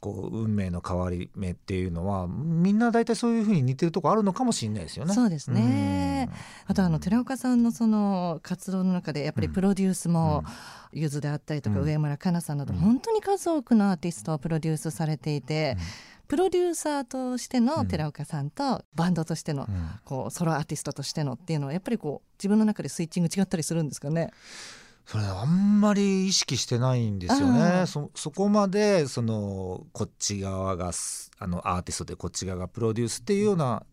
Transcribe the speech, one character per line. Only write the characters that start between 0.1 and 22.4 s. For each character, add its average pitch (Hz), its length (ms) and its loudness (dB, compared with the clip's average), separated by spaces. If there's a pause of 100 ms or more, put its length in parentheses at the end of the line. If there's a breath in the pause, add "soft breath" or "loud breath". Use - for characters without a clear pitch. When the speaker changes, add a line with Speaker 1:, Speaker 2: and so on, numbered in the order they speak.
Speaker 1:
う、 110 120 -6
運 110 120 0
命 98 140 0
の 87 180 -4
変 90 120 -2
わ 90 120 0
り 87 240 -6
目 90 180 -4
っ - 20 -4
て - 240 -6
い 92 80 0
う 92 40 -2
の 82 160 -4
は、 95 200 -2
み 165 460 0
ん 208 60 4
な 233 120 4
大 226 160 2
体 233 80 2
そ 233 160 0
う 233 60 2
い 226 40 2
う 214 40 2
ふ 214 80 2
う - 20 4
に 151 80 4
似 127 140 2
て 175 100 0
る 165 60 0
と - 100 -2
こ 143 80 4
あ 185 40 6
る 220 80 4
の 196 120 2
か 262 100 -2
も 240 80 2
し - 140 -2
れ 107 60 -2
な 107 80 -4
い - 20 -8
で 78 80 -10
す - 80 -12
よ 139 80 -4
ね。 190 80 2
Speaker 2:
そ 240 80 4
う 226 80 4
で 160 80 -2
す 139 120 -6
ね。 277 800 2
Speaker 1:
う - 20 -12
ん。 - 40 -14 (300 loud breath)
Speaker 2:
あ 196 80 0
と、 196 100 4
あ 180 60 4
の、 156 80 2
寺 190 220 2
岡 254 180 -4
さ 254 160 2
ん 240 80 6
の 233 100 4
そ 233 140 0
の 196 560 2
活 - 280 -6
動 185 140 0
の 185 80 4
中 175 220 -2
で、 139 100 -2
や 151 60 0
っ - 20 -6
ぱ - 80 -2
り 156 80 0
プ - 140 0
ロ 196 100 6
デ 190 120 2
ュ 190 60 4
ー 180 40 2
ス 170 160 -2
も、 160 300 4
Speaker 1:
う - 20 -4
ん。 - 20 -4
う - 40 -12
ん。 - 40 -12 (400 loud breath)
Speaker 2:
ゆ 156 160 -2
ず 143 140 -4
で 143 80 -2
あ 147 60 -2
っ - 20 -4
た - 160 -6
り 147 80 -4
と - 80 -2
か、 101 80 2
Speaker 1:
う - 20 2
ん。 143 60 2
Speaker 2:
上 151 100 2
村 147 220 0
か 185 140 0
な 170 100 0
さ - 100 -6
ん 143 60 -2
な 139 80 -4
ど、 - 80 -4
Speaker 1:
う - 20 -2
ん。 - 40 0
Speaker 2:
本 220 200 4
当 453 120 -2
に 427 100 2
数 392 260 0
多 311 140 2
く - 120 2
の 202 160 6
ア 190 40 4
ー - 20 -8
テ 175 140 -4
ィ - 20 -4
ス - 120 -10
ト 160 100 -2
を 151 40 -2
プ 160 120 -4
ロ 165 80 2
デ 151 100 -2
ュ 160 60 2
ー - 20 -2
ス 160 140 -4
さ 156 160 -4
れ 156 100 0
て 147 200 -4
い 143 40 -2
て、 156 380 -2
Speaker 1:
う - 20 -4
ん。 85 40 -4 (440 loud breath)
Speaker 2:
プ 294 80 0
ロ 359 140 4
デ 359 80 2
ュ 359 120 2
ー 330 40 -2
サ 294 260 -2
ー 269 40 -4
と 254 340 -6
し - 100 -10
て 247 120 2
の 294 260 2
寺 156 220 -2
岡 147 180 -8
さ 147 160 -4
ん 143 80 -4
と、 - 140 -6
Speaker 1:
う - 20 0 (100)
ん。 - 80 -10 (100)
Speaker 2:
バ 165 140 2
ン 180 60 2
ド 165 100 0
と 165 100 -4
し - 80 -10
て - 120 -4
の、 226 120 -4
Speaker 1:
う 107 60 -6
ん。 87 160 -4 (160)
Speaker 2:
こ 131 240 -6
う、 - 20 -8
ソ - 140 -4
ロ 165 80 2
ア 143 80 0
ー 156 40 -4
テ 156 100 -8
ィ 143 40 -6
ス - 40 -8
ト 143 100 -6
と 143 100 -8
し - 120 -8
て 160 100 -2
の 135 80 -2
っ 131 60 -8
て - 160 -4
い - 20 0
う 147 40 0
の 139 80 -4
は、 139 40 -6
や 170 60 -2
っ 185 40 -8
ぱ - 80 -6
り 233 60 0
こ 151 260 -6
う、 - 60 -20 (100)
自 - 100 -6